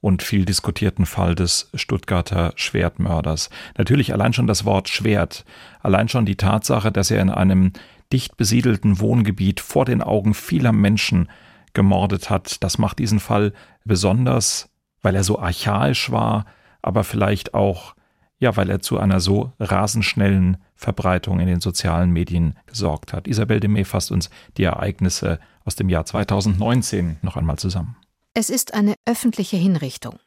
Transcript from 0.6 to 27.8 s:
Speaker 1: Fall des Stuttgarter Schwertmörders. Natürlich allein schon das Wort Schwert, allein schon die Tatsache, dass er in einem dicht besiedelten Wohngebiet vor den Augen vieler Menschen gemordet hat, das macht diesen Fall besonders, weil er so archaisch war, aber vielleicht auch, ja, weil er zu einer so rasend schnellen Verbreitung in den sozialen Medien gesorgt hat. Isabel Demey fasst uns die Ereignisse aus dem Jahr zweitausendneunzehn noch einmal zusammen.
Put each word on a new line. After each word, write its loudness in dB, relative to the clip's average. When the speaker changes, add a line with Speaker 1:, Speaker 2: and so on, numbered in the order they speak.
Speaker 1:
Fall 0
des -2
Stuttgarter -2
Schwertmörders. -2
Natürlich 2
allein 2
schon 0
das 0
Wort 0
Schwert, -2
allein 2
schon 0
die 0
Tatsache, 0
dass 0
er 2
in 4
einem 4
dicht -2
besiedelten 2
Wohngebiet 2
vor 0
den 0
Augen 0
vieler 0
Menschen 2
gemordet 2
hat, -4
das -2
macht -2
diesen 2
Fall 0
besonders, 0
weil 2
er 2
so 0
archaisch 0
war, 0
aber 0
vielleicht -2
auch, -2
ja, 2
weil 0
er 0
zu -4
einer 2
so 0
rasend 0
schnellen 2
Verbreitung -2
in 2
den 2
sozialen 0
Medien 0
gesorgt -6
hat. -8
Isabel 0
Demey 2
fasst -4
uns -2
die 0
Ereignisse -2
aus -6
dem -2
Jahr 0
zweitausendneunzehn 0
noch -4
einmal -2
zusammen. -6